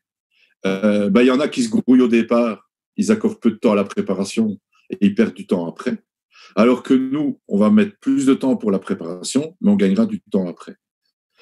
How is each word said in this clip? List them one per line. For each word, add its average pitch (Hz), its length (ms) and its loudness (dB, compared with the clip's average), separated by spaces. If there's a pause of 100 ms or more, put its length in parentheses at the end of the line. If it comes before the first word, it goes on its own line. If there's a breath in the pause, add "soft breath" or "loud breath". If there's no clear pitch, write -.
(640)
euh, 101 440 0
bah, 113 140 4
il 127 40 6
y 131 40 4
en 127 80 2
a 147 80 0
qui 131 160 -2
se 113 60 -4
grouillent 127 320 2
au 123 60 4
départ, 117 640 0 (280)
ils 101 140 0
accordent 107 280 -2
peu 113 120 0
de - 40 -2
temps 117 160 0
à 101 40 2
la 101 80 2
préparation 101 760 -4 (300)
et - 120 -12
ils 98 140 2
perdent 107 180 0
du - 140 -16
temps 85 200 -2
après. - 300 -8 (580 soft breath)
Alors 120 280 2
que 135 100 0
nous, 131 540 -2
on 101 100 -2
va 104 120 4
mettre 104 320 2
plus 135 240 0
de 135 80 6
temps 127 240 -2
pour 104 140 -4
la 95 80 0
préparation, 90 800 -6
mais 101 100 4
on 101 40 4
gagnera 98 300 2
du 101 140 -6
temps 95 300 -4
après. - 260 -16 (680 soft breath)